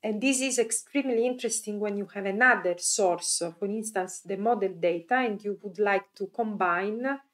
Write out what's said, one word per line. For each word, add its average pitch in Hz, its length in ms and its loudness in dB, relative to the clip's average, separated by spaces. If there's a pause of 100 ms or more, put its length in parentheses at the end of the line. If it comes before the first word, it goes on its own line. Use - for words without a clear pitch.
and 214 180 -2
this 262 200 2
is 262 180 0
extremely 240 680 0
interesting 226 540 -4
when 208 160 -2
you 202 100 -4
have 202 200 -6
another 196 520 4
source, - 640 2 (160)
for 202 80 -4
instance, 202 540 -4
the 190 160 -6
model 196 380 0
data, 170 400 0
and 240 280 0
you 202 200 -4
would 202 160 -10
like 202 360 0
to 196 120 -6
combine 214 920 -2 (140)